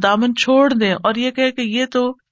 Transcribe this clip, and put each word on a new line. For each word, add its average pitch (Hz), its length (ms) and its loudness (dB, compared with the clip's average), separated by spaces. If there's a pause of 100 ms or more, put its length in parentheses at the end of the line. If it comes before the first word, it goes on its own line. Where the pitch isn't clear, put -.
دامن 220 320 2
چھوڑ 269 380 2
دیں 214 200 0
اور 202 220 -2
یہ 247 160 -4
کہیں 254 200 -2
کہ 254 100 -8
یہ 240 240 -2
تو 247 260 -2 (200)